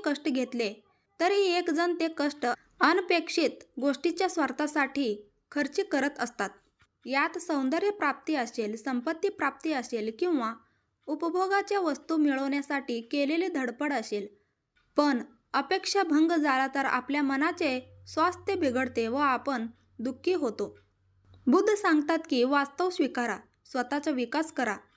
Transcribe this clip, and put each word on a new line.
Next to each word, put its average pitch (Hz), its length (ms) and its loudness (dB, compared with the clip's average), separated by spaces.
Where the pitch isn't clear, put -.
कष्ट 294 240 -2
घेतले, 240 440 -2
तरी 392 280 4
एक 349 220 2
जण 339 300 2
ते 330 80 2
कष्ट 285 280 -2
अनपेक्षित 339 840 2
गोष्टीच्या 320 480 0
स्वार्थासाठी 277 840 -2
खर्च 285 280 -2
करत 285 280 0
असतात. 233 300 -4
यात 294 320 0
सौंदर्य 311 520 0
प्राप्ती 311 460 -2
असेल, 226 400 -4
संपत्ती 269 540 -2
प्राप्ती 320 440 -4
असेल 233 360 -4
किंवा 269 340 0
उपभोगाच्या 370 720 0
वस्तू 320 380 -2
मिळवण्यासाठी 277 840 0
केलेली 285 460 0
धडपड 294 460 -4
असेल, 214 340 -4
पण 247 240 4
अपेक्षा 370 500 0
भंग 330 280 4
झाला 285 360 2
तर 277 180 -2
आपल्या 269 380 0
मनाचे 277 560 0
स्वास्थ्य 349 480 0
बिघडते 254 520 0
व 233 80 -2
आपण 269 520 0
दुःखी 254 340 -2
होतो. 220 420 -2
बुद्ध 392 260 6
सांगतात 330 460 2
की 247 140 4
वास्तव 277 460 2
स्वीकारा, 240 480 -2
स्वतःचा 285 400 -2
विकास 254 400 -2
करा. 220 260 -2